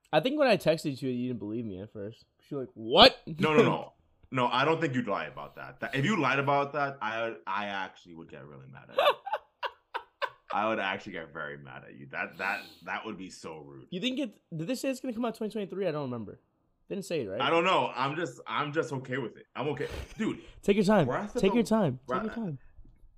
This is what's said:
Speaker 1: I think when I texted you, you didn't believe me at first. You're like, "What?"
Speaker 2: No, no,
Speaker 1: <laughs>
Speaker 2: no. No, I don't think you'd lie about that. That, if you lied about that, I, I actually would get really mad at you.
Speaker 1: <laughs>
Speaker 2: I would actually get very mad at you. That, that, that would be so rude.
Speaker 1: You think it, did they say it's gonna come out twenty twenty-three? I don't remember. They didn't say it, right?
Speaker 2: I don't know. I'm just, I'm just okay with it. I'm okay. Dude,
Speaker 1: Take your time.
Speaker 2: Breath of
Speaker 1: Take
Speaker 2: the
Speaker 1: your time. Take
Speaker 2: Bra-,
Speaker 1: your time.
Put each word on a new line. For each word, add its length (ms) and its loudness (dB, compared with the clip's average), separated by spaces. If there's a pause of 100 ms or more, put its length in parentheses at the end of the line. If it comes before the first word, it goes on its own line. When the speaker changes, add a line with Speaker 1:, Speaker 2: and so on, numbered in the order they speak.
(140)
Speaker 1:
I 80 4
think 180 0
when 80 4
I 80 6
texted 460 0
you, 80 0
you 180 -2
didn't 120 -4
believe 260 -6
me 160 -8
at 100 -12
first. 320 -12 (260)
You're 120 -6
like, 140 -8
"What?" 420 8 (220)
Speaker 2:
No, 160 4
no, 80 10
Speaker 1:
<laughs> 0 -
Speaker 2:
no. 300 0 (380)
No, 160 2
I 160 2
don't 160 4
think 140 0
you'd 140 -2
lie 180 -2
about 300 -12
that. 240 -14
That, 160 -4
if 100 2
you 140 2
lied 200 4
about 340 2
that, 280 -2
I, 320 -2 (140)
I 200 -2
actually 480 -8
would 140 -16
get 160 -16
really 260 -18
mad 180 -18
at 80 -18
you. 80 4
Speaker 1:
<laughs> 1500 -6
Speaker 2:
I 160 2
would 100 0
actually 340 -4
get 200 -10
very 240 -8
mad 300 -16
at 120 -20
you. 120 -16
That, 260 -8
that, 240 -4 (240)
that 200 -8
would 120 -10
be 120 -12
so 360 -14
rude. 240 -18
Speaker 1:
You 100 -8
think 200 -4
it, 180 -8 (180)
did 120 -8
they 80 -2
say 140 -4
it's 120 -6
gonna 120 -6
come 120 -4
out 100 -4
twenty 160 -6
twenty-three? 360 -6
I 40 0
don't 120 -4
remember. 360 -8 (480)
They 80 -8
didn't 100 -6
say 160 -2
it, 60 -4
right? 140 -4
Speaker 2:
I 80 2
don't 160 6
know. 280 4
I'm 220 -2
just, 320 -6
I'm 240 -2
just 220 -2
okay 240 -4
with 180 -6
it. 80 -20 (140)
I'm 120 -4
okay. 180 -4 (300)
Dude, 220 -2 (240)
Speaker 1:
Take 140 4
your 80 4
time. 200 6
Speaker 2:
Breath 300 -2
of 60 -2
Speaker 1:
Take 100 6
Speaker 2:
the 60 4
Speaker 1:
your 80 6
time. 320 4
Take 100 -20
Speaker 2:
Bra-, 160 0
Speaker 1:
your 100 -4
time. 260 -6 (580)